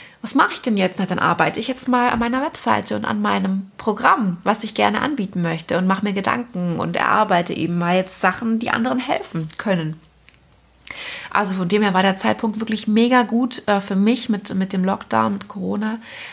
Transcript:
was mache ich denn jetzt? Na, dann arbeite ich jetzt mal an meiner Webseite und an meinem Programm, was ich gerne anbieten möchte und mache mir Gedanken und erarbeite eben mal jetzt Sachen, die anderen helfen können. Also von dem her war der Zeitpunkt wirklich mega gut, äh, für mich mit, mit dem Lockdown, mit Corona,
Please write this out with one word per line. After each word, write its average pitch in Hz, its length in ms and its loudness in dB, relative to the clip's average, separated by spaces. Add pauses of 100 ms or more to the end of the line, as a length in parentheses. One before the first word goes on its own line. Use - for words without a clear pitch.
(220)
was - 120 -6
mache - 180 4
ich - 80 -10
denn 220 160 0
jetzt? 185 220 0
Na, 190 80 0
dann 180 120 -4
arbeite 165 420 2
ich 233 80 -4
jetzt 254 200 -4
mal 247 220 4
an 233 80 -2
meiner 240 240 0
Webseite 220 540 0
und 208 80 -4
an 208 160 -2
meinem 190 560 0
Programm, 220 680 2
was 220 200 2
ich 220 100 -8
gerne 208 260 2
anbieten 196 420 -2
möchte 165 360 -2
und 185 80 2
mache 190 180 2
mir 208 80 0
Gedanken 190 640 -2
und 170 180 -2
erarbeite 196 580 2
eben 175 240 -2
mal 175 180 2
jetzt 185 240 -2
Sachen, 226 380 0
die 226 120 -2
anderen 247 280 0
helfen 165 500 -4 (100)
können. 165 420 -2 (1300)
Also 190 240 2
von 180 140 -2
dem 208 140 2
her 196 120 2
war 185 80 6
der 190 140 4
Zeitpunkt 214 440 -2
wirklich 220 280 -2
mega 240 340 6
gut, 240 440 0
äh, 202 140 2
für 196 160 -4
mich 220 320 2
mit, 202 260 -2
mit 190 180 -2
dem 185 120 0
Lockdown, 214 500 0
mit 196 140 -8
Corona, 208 500 -4 (340)